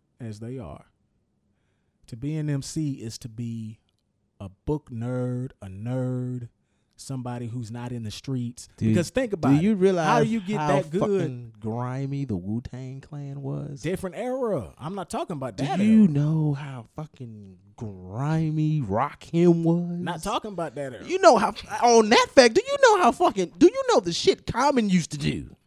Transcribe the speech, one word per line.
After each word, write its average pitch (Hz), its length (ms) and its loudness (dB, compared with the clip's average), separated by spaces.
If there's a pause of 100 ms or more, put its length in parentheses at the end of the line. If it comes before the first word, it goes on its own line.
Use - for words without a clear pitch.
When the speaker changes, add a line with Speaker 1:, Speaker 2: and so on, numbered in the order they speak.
(200)
Speaker 1:
as 110 200 -12
they 123 180 -10
are, 82 280 -16 (1200)
to 127 100 -14
be 143 200 -6
an 151 120 -4
M 139 140 -2
C 151 320 -4
is 117 240 -12
to - 100 -14
be 113 520 -10 (580)
a 98 100 -12
book 147 420 -8
nerd, 123 600 -6 (100)
a 101 60 -14
nerd, 123 840 -6 (480)
somebody 123 500 -10
who's 113 240 -8
not 120 220 -10
in 120 100 -8
the 107 80 -8
streets. 123 640 -8
Speaker 2:
Dude, 113 140 2
Speaker 1:
Because 110 200 4
think 254 220 -2
about - 200 2
Speaker 2:
do 143 40 8
Speaker 1:
it. 156 60 4
Speaker 2:
you 214 120 4
realize 185 320 4
Speaker 1:
How 226 140 4
do 147 60 4
you 220 140 0
get 190 180 -2
Speaker 2:
how 151 100 0
Speaker 1:
that 143 220 2
good? 175 100 0
Speaker 2:
fucking 147 580 -2
grimy 127 680 -4
the 110 100 -2
Wu-Tang 123 640 -8
Clan 143 400 -12
was? 143 400 -8
Speaker 1:
Different 180 360 -6
era. 220 600 -4
I'm 170 180 -10
not 185 140 -8
talking 311 260 -6
about 135 220 -8
Speaker 2:
Do 135 80 -4
Speaker 1:
that - 160 -2
Speaker 2:
you 220 220 8
Speaker 1:
era. 175 100 6
Speaker 2:
know 151 400 2
how 135 340 -10 (100)
fucking 110 600 -16 (180)
grimy 151 1040 -2
Rakim 165 800 2
was? 175 360 0
Speaker 1:
Not 175 240 -6
talking 208 300 -6
about 165 220 -6
that 139 180 -8
era. - 140 -14
Speaker 2:
You 349 140 -2
know 311 180 8
how, 208 160 0 (280)
on 226 280 6
that 480 240 6
fact, 240 200 8
do 392 120 2
you 554 160 -2
know 427 200 8
how 247 100 6
fucking, 208 440 0
do 262 100 8
you 523 220 2
know 403 120 4
the 170 120 -2
shit - 340 0
Common 247 440 2
used 180 220 2
to 147 60 -8
do? 135 380 -6 (100)